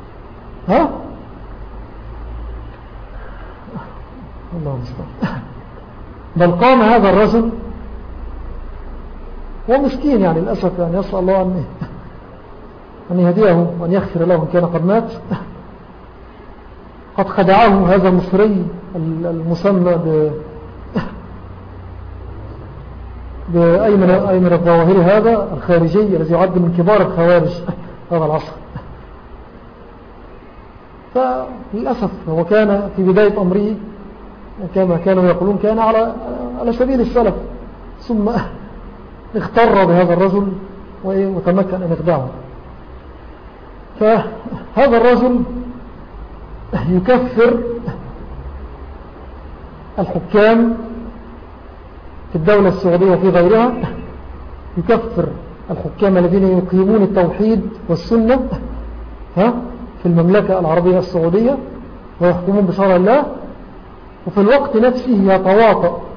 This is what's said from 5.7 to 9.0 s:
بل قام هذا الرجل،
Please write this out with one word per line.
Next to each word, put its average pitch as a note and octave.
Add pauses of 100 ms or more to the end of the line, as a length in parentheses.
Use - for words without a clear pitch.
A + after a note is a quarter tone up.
بل E3+
قام A#3+
هذا G#3+
الرجل، A3 (2250)